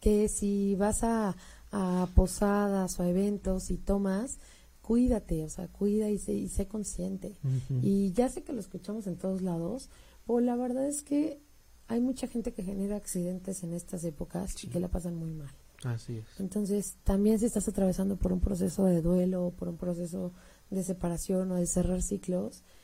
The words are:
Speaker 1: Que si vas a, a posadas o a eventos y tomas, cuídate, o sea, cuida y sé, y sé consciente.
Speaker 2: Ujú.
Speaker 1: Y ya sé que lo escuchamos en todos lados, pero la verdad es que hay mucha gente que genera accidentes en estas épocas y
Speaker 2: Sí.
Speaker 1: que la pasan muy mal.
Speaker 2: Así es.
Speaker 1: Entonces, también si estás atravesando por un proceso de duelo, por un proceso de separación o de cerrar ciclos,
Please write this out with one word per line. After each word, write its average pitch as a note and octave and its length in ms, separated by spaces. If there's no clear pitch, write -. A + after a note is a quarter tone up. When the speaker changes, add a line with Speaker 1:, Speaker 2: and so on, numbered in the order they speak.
Speaker 1:
Que G#3+ 260
si G3+ 480
vas G3+ 280
a, A3 320
a F3+ 420
posadas G3 840
o F#3 40
a F3 60
eventos F#3+ 600
y F3+ 60
tomas, G3 600
cuídate, A3+ 640
o D#3 40
sea, F3+ 200
cuida G#3+ 400
y G#3 100
sé, G#3 140
y G3+ 160
sé G3 180
consciente. G3 760
Speaker 2:
Ujú. C3 380
Speaker 1:
Y G3 300
ya A#3+ 160
sé C#4 160
que - 80
lo B3+ 80
escuchamos G3+ 480
en F3 80
todos F#3+ 260
lados, F3+ 480
pero A#3+ 140
la A#3+ 160
verdad B3 300
es C#4+ 160
que D4 360
hay A#3 140
mucha B3+ 260
gente A#3 260
que G3+ 100
genera G3 340
accidentes F#3 640
en E3+ 100
estas E3+ 300
épocas E3+ 520
y - 20
Speaker 2:
Sí. - 100
Speaker 1:
que F3 140
la F3+ 80
pasan F3 260
muy D#3+ 160
mal. D3+ 200
Speaker 2:
Así A#2 320
es. A2 80
Speaker 1:
Entonces, G3 680
también G3+ 340
si A3 60
estás G#3 240
atravesando F#3+ 480
por F#3 160
un F#3 80
proceso F#3+ 440
de F3+ 160
duelo, F3+ 560
por F3 120
un E3+ 80
proceso F3+ 560
de F#3+ 140
separación F#3 680
o F3+ 40
de F3 120
cerrar F3+ 340
ciclos, F#3+ 600